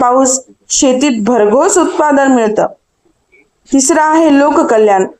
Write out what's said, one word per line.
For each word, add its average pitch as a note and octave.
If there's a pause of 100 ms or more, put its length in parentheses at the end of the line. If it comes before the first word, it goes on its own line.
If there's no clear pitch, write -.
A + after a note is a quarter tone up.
पाऊस, C4 (300)
शेतीत B3+
भरघोस A#3+
उत्पादन D4
मिळतं. A3 (1040)
तिसरा D4+
आहे D#4
लोककल्याण. A3 (140)